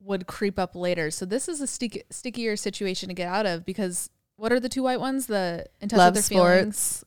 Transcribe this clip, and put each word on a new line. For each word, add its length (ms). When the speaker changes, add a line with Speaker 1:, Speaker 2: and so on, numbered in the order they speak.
Speaker 1:
would 260
creep 320
up 160
later. 360
So 160
this 220
is 120
a 60
stick-, 440
stickier 460
situation 520
to 60
get 140
out 180
of 200
because 420
what 160
are 80
the 100
two 140
white 160
ones? 260
The 400
in 80
touch 80
Speaker 2:
Love 160
Speaker 1:
with 140
their 100
feelings. 400
Speaker 2:
sports 280